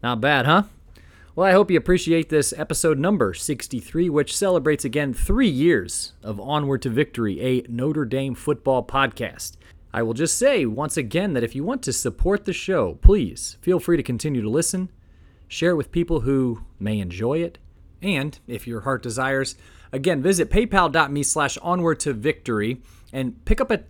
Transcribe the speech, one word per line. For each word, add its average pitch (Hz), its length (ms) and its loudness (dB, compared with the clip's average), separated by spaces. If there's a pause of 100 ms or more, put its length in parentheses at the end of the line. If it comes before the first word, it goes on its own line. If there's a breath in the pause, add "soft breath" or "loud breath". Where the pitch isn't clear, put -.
Not 120 160 -2
bad, 135 260 2
huh? 175 160 6 (720 soft breath)
Well, 185 140 2
I 185 40 6
hope 202 160 6
you 180 80 4
appreciate 165 520 2
this 151 280 2
episode 151 400 0
number 139 380 2
sixty-three, - 720 -4
which 147 280 0
celebrates 156 480 2
again 139 280 -2
three 226 360 2
years 131 640 0 (100)
of 104 160 -8
Onward 139 440 -2
to 131 80 -2
Victory, 110 500 -2
a 127 280 0
Notre 139 360 -2
Dame 131 320 -4
football 135 500 0
podcast. - 680 -4 (360 soft breath)
I 117 120 0
will 113 100 -2
just 156 240 0
say 240 260 2
once 120 320 -4
again 165 360 -2
that 123 100 0
if 117 140 -4
you 139 80 -6
want 254 180 -4
to - 100 -4
support 190 520 0
the 175 80 -4
show, 135 500 -2
please - 580 6
feel 175 200 0
free 170 160 0
to 139 80 -2
continue 127 380 -4
to 107 60 -2
listen, 170 440 -2 (560 soft breath)
share 170 240 0
it 170 40 2
with 143 140 -4
people 170 300 0
who 127 420 0 (160)
may 107 220 -2
enjoy 110 380 -4
it, 170 200 -6 (420)
and 151 460 -4
if - 200 -10
your 117 160 -8
heart 131 200 -2
desires, 131 540 -4 (340 soft breath)
again, 139 300 -2
visit 175 300 2
paypal 190 420 2
dot 151 180 2
me 143 120 -2
slash 139 400 0
onward 170 380 0
to 147 120 -2
victory 117 680 -2 (300 soft breath)
and 127 320 -6
pick 220 180 2
up - 80 -2
a 214 200 0